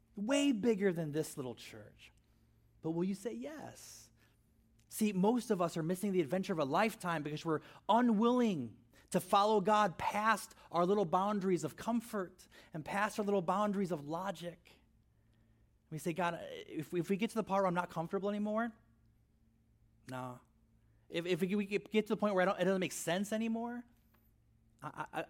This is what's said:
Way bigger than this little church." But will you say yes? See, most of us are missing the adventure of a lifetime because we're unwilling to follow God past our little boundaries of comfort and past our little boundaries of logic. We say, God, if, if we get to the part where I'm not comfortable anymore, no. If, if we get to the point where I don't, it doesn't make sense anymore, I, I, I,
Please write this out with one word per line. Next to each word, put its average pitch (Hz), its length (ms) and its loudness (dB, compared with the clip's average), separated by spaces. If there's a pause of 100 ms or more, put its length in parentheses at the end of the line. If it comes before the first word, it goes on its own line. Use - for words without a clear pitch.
(160)
Way 277 360 2
bigger 202 420 2
than 160 180 -4
this 151 260 -2
little 127 180 -4
church." - 560 -18 (720)
But 160 100 -2
will 170 120 0
you 190 120 0
say 226 180 -8
yes? 247 760 -14 (840)
See, 208 240 2
most 214 380 2
of 185 100 2
us 170 160 0
are 160 60 0
missing 185 280 -2
the 180 100 2
adventure 185 320 -2
of 160 60 -2
a 147 60 2
lifetime 170 580 0
because 151 220 -6
we're 156 160 0 (260)
unwilling 226 840 4 (400)
to 185 80 4
follow 208 420 4
God 208 360 4
past 214 560 -2 (180)
our 175 140 2
little 202 200 4
boundaries 185 580 2
of 139 120 -4
comfort 220 580 -4 (400)
and 156 100 -8
past 202 360 -2
our 208 60 -2
little 202 160 2
boundaries 190 500 0
of 143 160 -6
logic. 170 520 -6 (1300)
We 160 60 -6
say, 165 160 -4
God, 170 260 -2 (280)
if, 151 260 -8
if 175 160 0
we 196 80 2
get 202 120 0
to - 60 -10
the 220 80 0
part 196 200 2
where 190 40 4
I'm 175 60 0
not 175 160 -2
comfortable 185 400 -4
anymore, 214 420 -2 (1400)
no. 127 300 -10 (720)
If, 170 160 -4
if 180 160 0
we 196 240 0
get 196 260 -4
to 214 220 2
the 190 40 0
point 208 180 0
where 185 80 4
I - 20 4
don't, 196 140 2
it 180 60 2
doesn't 190 140 4
make 175 140 -2
sense 190 400 -2
anymore, 226 500 -4 (960)
I, 151 320 -8
I, 156 60 -4
I, 165 100 -2